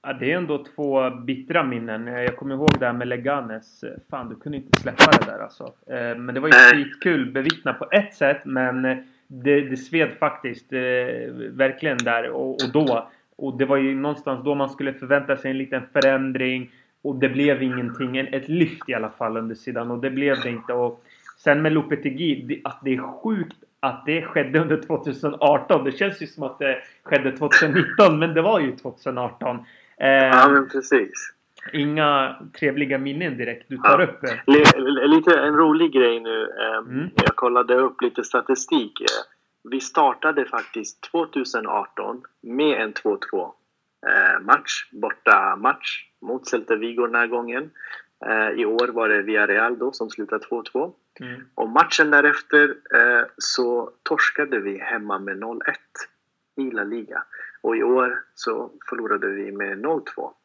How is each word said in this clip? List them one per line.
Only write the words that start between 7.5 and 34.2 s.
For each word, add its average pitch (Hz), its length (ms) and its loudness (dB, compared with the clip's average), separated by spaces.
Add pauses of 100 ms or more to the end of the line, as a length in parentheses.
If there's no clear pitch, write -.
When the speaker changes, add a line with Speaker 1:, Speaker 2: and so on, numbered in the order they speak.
Speaker 1:
på - 160 -10
ett 202 240 2
sätt, 143 300 0
men, 127 400 -2
eh, 131 120 0 (300)
det, 139 340 2
det 131 160 -6
sved 160 420 -2
faktiskt, 131 540 -6
eh, 131 60 -4 (720)
verkligen 131 480 -2
där 117 320 -2
och, 131 200 -4
och 127 220 -4
då. 127 360 2 (280)
Och 131 220 -8
det 139 60 2
var 135 120 2
ju 135 180 0
någonstans 135 500 -6
då 143 100 0
man 139 160 -2
skulle 135 240 -8
förvänta 139 420 0
sig 135 140 -8
en 131 80 -4
liten 131 240 -6 (100)
förändring. 131 800 0 (320)
Och 139 140 -6
det 131 120 2
blev 135 340 2
ingenting, 127 540 -4
en, 135 180 -4
ett 135 140 -6
lyft 160 400 -2
i 127 60 -4
alla 110 160 -4
fall 113 260 -6
under 113 180 -8
sidan. 117 360 -8
Och 120 80 -6
det 131 120 -4
blev 135 320 0
det 127 60 -6
inte. 117 240 -8
Och 123 320 -4 (340)
sen 151 240 2
med 156 100 2
Lopetegui, 143 680 -2
det, 135 220 -8
att - 200 -10
det 135 100 0
är 127 80 -4 (200)
sjukt 202 340 -4 (240)
att - 260 -4
det 160 160 -2
skedde 139 380 0
under 151 160 0
tvåtusen 147 640 -4
arton. 143 440 2
Det 135 80 -2
känns 196 300 -4
ju 151 40 -12
som - 160 -14
att 135 160 -8
det 135 240 -2 (200)
skedde 135 300 0
tvåtusen 143 400 2
nitton, 175 460 4
men 165 160 0
det 160 80 2
var 202 180 2
ju 131 160 -2
tvåtusen 127 420 -10
arton. 123 380 -6 (400)
Eh, 135 140 2
Speaker 2:
Ja, 135 380 8
men 139 200 4
precis. - 640 0 (400)
Speaker 1:
inga 147 640 0 (240)
trevliga 139 380 0
minnen 139 380 -6
direkt 117 320 -8
du 131 80 -8
tar 143 240 6
Speaker 2:
Ja. - 60 4
Speaker 1:
upp, - 180 -10